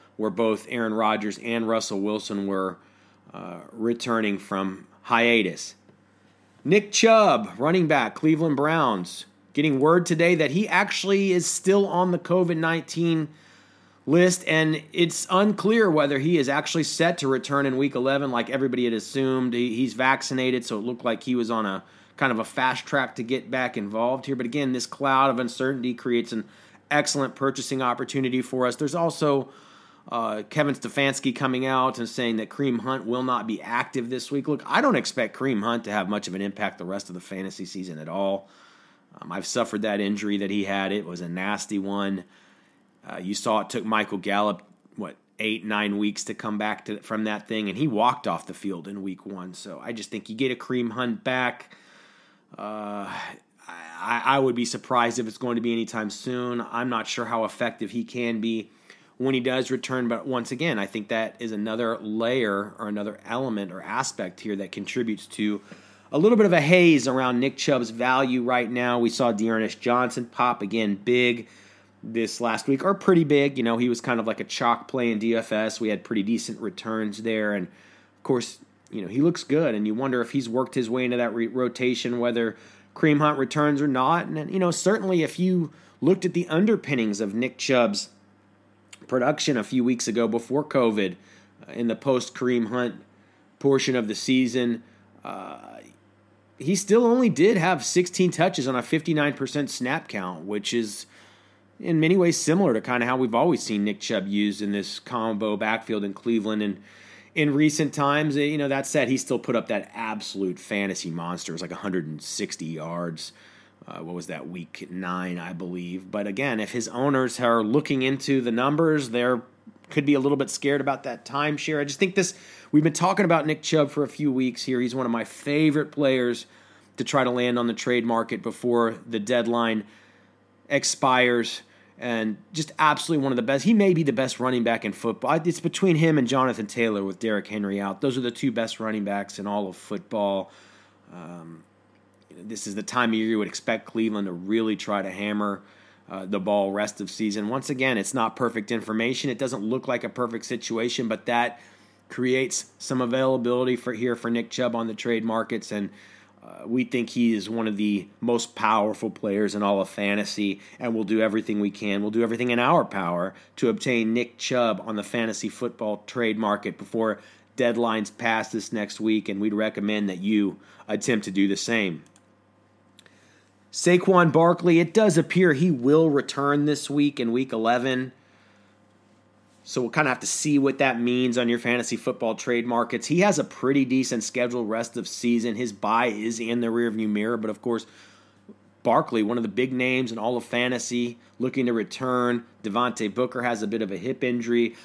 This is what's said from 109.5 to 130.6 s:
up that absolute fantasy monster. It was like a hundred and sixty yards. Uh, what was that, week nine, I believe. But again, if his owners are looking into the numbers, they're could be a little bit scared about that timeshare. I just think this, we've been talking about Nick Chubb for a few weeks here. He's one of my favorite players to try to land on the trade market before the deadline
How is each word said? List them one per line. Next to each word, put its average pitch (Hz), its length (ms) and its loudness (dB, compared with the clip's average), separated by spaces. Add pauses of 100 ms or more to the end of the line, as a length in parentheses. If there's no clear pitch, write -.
up 107 120 -2
that 104 260 -4
absolute 101 640 -6
fantasy 98 520 -4
monster. 85 420 -8
It - 20 -8
was 80 80 -10
like 85 80 -10
a 85 60 -10
hundred 90 300 -4
and 78 140 -10
sixty - 460 -8
yards. 82 680 -8 (560)
Uh, - 120 -14
what 82 140 -10
was 85 120 -10
that, 73 200 -10
week 87 440 -14
nine, 90 480 -6
I 87 160 -10
believe. 90 560 -10
But 104 160 -4
again, 113 340 -4
if 101 120 -6
his 117 160 -6
owners 131 520 0
are 117 220 4
looking 135 400 0
into 135 400 0
the 117 100 0
numbers, 147 560 2
they're 120 320 0 (480)
could 139 180 -2
be 143 80 6
a 139 60 4
little 139 160 2
bit 135 140 0
scared 143 300 0
about 135 220 -2
that 120 220 -10
timeshare. 147 560 -2
I 143 40 0
just 143 140 -6
think 185 160 2
this, 180 200 0 (360)
we've 151 140 8
been 160 80 4
talking 190 320 2
about 165 200 4
Nick 151 160 0
Chubb 147 300 2
for 147 140 -2
a 127 40 -2
few 147 220 -2
weeks 127 320 0
here. 127 180 0
He's 123 140 -2
one 131 100 -2
of 120 60 0
my 113 140 0
favorite 147 640 0
players 127 560 2 (500)
to 131 60 -4
try 131 220 2
to 123 60 2
land 123 280 0
on 120 80 2
the 117 80 0
trade 123 300 0
market 113 360 0
before 117 540 0 (100)
the 117 140 -4
deadline 117 640 0 (840)